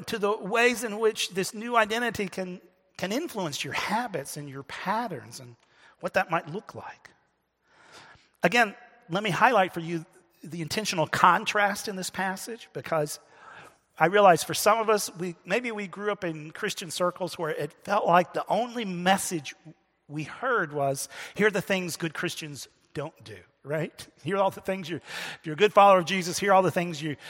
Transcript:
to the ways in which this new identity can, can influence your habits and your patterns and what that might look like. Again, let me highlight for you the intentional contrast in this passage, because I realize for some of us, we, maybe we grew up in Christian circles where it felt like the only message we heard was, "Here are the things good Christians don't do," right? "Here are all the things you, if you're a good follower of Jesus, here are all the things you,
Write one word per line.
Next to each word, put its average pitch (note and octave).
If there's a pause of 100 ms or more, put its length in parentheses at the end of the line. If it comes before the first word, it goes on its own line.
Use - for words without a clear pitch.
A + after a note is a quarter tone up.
to A3+
the G3+
ways A#3
in G#3
which A3
this F3+
new A#3
identity G#3+
can, F#3 (360)
can F#3
influence G#3+
your B2
habits G3
and D3
your C3+
patterns F3+
and A#2+ (440)
what E3+
that F#3+
might E3
look -
like. - (1300)
Again, G#3 (360)
let F#3+
me G#3+
highlight F#3+
for E3+
you E3 (380)
the E3+
intentional E3
contrast G3+
in G#3
this F#3
passage, F#3+
because D3+ (760)
I D#3+
realize F#3+
for E3
some A3
of G#3+
us, G#3
we, E3+
maybe A#3+
we G#3
grew G3+
up G3
in D#3
Christian F#3
circles F3+
where D#3+
it D3+ (120)
felt G3+
like F3+
the -
only A#3
message F3+ (540)
we D3
heard G3+
was, C#3 (260)
"Here G#3
are G#3+
the F#3
things F3+
good E3
Christians D3+ (280)
don't D3
do," G#2 (260)
right? D3+ (180)
"Here F#3
are G3
all G3
the -
things F#3+
you, E3
if -
you're D#3+
a D3
good G3+
follower G3+
of E3+
Jesus, F3
here G3+
are G3
all F#3+
the F3
things E3+
you, D3+ (140)